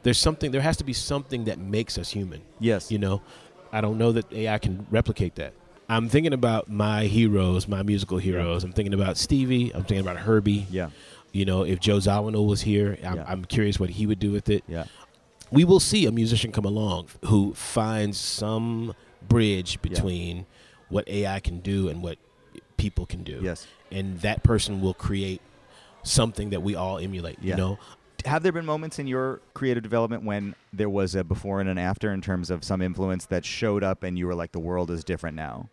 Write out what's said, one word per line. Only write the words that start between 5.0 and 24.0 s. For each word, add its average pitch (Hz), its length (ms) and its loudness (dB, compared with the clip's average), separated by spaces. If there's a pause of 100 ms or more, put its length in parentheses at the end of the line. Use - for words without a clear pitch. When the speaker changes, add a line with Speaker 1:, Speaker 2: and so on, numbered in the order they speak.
Speaker 1:
that. 69 160 -8 (360)
I'm 113 200 2
thinking 147 240 4
about 117 380 2
my 107 340 2
heroes, 98 640 4
my 98 140 -2
musical 98 360 0
Speaker 2:
Yeah. 90 140 -2
Speaker 1:
heroes. 90 320 0
I'm 90 80 -8
thinking 101 220 0
about 95 240 2
Stevie. 127 560 2
I'm 92 100 -4
thinking 95 160 0
about 90 180 -4
Herbie. 104 520 4
Speaker 2:
Yeah. 90 200 -4 (420)
Speaker 1:
You 98 120 0
know, 95 200 2
if 87 160 0
Joe 104 180 4
Zawinul 104 480 2
was 101 160 2
here, 104 420 2
I'm, 90 120 -4
Speaker 2:
Yeah. 80 100 -8
Speaker 1:
I'm 92 180 -6
curious - 340 0
what 90 120 0
he 98 160 -2
would 104 140 0
do 104 100 2
with 101 180 -2
it. 104 200 2
Speaker 2:
Yeah. 82 160 -6 (680)
Speaker 1:
We 151 140 8
will 185 160 8
see 202 260 2
a 107 60 4
musician 113 400 0
come 104 120 0
along 98 440 -2 (180)
who 101 280 6
finds 107 640 -2
some 113 760 -4 (340)
bridge 104 440 4 (100)
Speaker 2:
Yeah. 87 80 -4
Speaker 1:
between 90 560 -2 (420)
what 101 200 -2
A 101 180 0
I 98 140 -4
can 87 200 -4
do 98 280 0
and 82 140 -6
what 85 140 -8 (600)
people 98 280 0
can 90 180 -2
do. 67 200 -10
Speaker 2:
Yes. 92 240 -4 (260)
Speaker 1:
And 95 280 -4